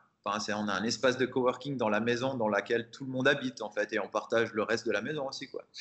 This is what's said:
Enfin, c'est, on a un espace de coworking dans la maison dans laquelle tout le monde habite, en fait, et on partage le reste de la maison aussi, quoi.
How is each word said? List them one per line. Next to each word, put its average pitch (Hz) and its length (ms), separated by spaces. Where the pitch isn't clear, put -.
Enfin, 104 160
c'est, 107 140
on 104 160
a 98 40
un 95 120
espace 120 320
de 127 80
coworking 127 500
dans 117 140
la 104 100
maison 120 360
dans 110 120
laquelle 113 420
tout - 140
le 131 80
monde 131 160
habite, 131 340
en 104 80
fait, 104 220
et 110 80
on 95 80
partage 110 460
le 104 100
reste 110 240
de 107 60
la 104 80
maison 139 260
aussi, 135 220
quoi. - 160